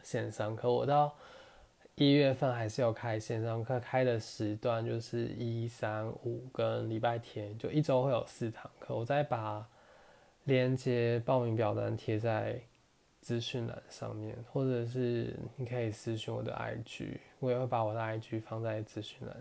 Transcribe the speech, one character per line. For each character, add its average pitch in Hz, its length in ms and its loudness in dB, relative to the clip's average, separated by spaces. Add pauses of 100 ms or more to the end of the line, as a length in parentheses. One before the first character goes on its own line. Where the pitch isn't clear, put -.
线 110 300 -2
上 110 240 -2
课。 123 160 2
我 123 140 4
到 147 280 6 (840)
一 139 160 8
月 143 200 8
份 131 220 2
还 113 160 0
是 127 140 0
有 113 100 4
开 110 260 -2
线 110 240 -2
上 113 200 0
课， 123 160 0
开 131 240 2
的 120 160 4
时 107 380 -2
段 117 280 0
就 117 140 0
是 117 300 -2
一、 117 380 -2
三、 110 400 -4 (160)
五 120 300 -6
跟 113 340 0
礼 110 120 -2
拜 117 180 2
天， 107 400 -8
就 127 140 -4
一 156 100 4
周 131 220 4
会 139 80 2
有 113 160 2
四 117 240 -4
堂 - 260 -12
课。 - 160 -8
我 113 100 -2
再 143 200 2
把 110 440 -4 (760)
连 131 340 4
结 120 440 2
报 131 180 2
名 117 160 2
表 107 180 2
单 110 240 0
贴 110 220 0
在 110 420 0 (580)
资 120 220 -2
讯 117 240 -4
栏 - 240 -6
上 107 260 -8
面， 110 220 -8 (160)
或 135 100 2
者 127 220 2
是 120 500 0 (200)
你 127 100 -4
可 120 160 -2
以 113 100 0
私 113 240 -4
讯 113 160 -4
我 117 120 -4
的 - 100 -2
I 113 220 -4 (100)
G， - 340 -8 (200)
我 127 100 0
也 123 80 4
会 127 80 0
把 120 180 2
我 107 120 0
的 117 40 -2
I 110 200 -2
G 110 200 -4
放 113 220 -6
在 110 220 -2
资 107 180 -8
讯 - 260 -10
栏 - 140 -10